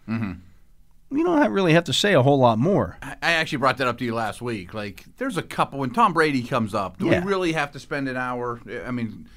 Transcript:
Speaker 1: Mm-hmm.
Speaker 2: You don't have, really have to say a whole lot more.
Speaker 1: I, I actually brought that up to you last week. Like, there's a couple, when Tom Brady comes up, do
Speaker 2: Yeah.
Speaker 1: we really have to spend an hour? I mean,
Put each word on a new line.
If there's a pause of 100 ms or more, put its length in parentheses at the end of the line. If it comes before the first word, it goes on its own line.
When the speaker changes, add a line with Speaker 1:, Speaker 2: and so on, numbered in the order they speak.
Speaker 1:
Mm-hmm. (880)
Speaker 2:
You
don't
have,
really
have
to
say
a
whole
lot
more.
Speaker 1:
I,
I
actually
brought
that
up
to
you
last
week.
Like, (140)
there's
a
couple,
when
Tom
Brady
comes
up,
do
Speaker 2:
Yeah.
Speaker 1:
we
really
have
to
spend
an
hour? (260)
I
mean, (100)